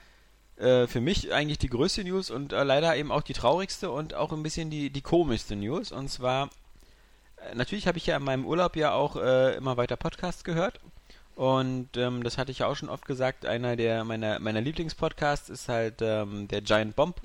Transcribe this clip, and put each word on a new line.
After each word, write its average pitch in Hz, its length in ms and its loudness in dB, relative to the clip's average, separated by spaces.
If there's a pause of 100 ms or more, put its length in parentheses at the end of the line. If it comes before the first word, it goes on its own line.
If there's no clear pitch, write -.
(580)
äh, 123 280 6
für 120 140 0
mich 82 320 0
eigentlich 147 260 0
die 135 120 2
größte 165 340 2
News 185 260 -2
und, 135 220 -6
äh, 113 100 2
leider 151 340 4
eben 147 140 -4
auch 147 120 2
die 139 100 -8
traurigste 160 580 2
und 151 240 -6
auch 156 180 -2
ein 156 100 -4
bisschen 160 280 -4
die, 143 200 -4
die 139 100 -6
komischste 135 560 2
News. 117 340 -4
Und 135 180 -8
zwar, 131 420 -2 (1000)
äh, - 60 -10
natürlich 196 320 -2
habe 175 100 2
ich - 80 -4
ja 165 120 2
in 139 40 -4
meinem 131 240 0
Urlaub 170 300 2
ja 147 160 2
auch, 139 240 0
äh, 127 400 4
immer 131 200 -2
weiter 120 200 0
Podcasts - 480 -6
gehört. 180 340 -2 (560)
Und, 131 640 0
ähm, 123 260 0
das 120 160 -2
hatte 131 140 -4
ich - 80 -10
ja 113 60 2
auch 139 100 0
schon 151 120 -8
oft - 180 -8
gesagt, 131 400 -2
einer 120 300 0
der 113 280 2
meiner, 110 340 -2
meiner 107 220 0
Lieblingspodcasts 156 880 -2
ist 110 200 -12
halt, 113 340 -2
ähm, 104 460 -2
der 104 120 -2
Giant 107 340 2
Bomb 165 300 2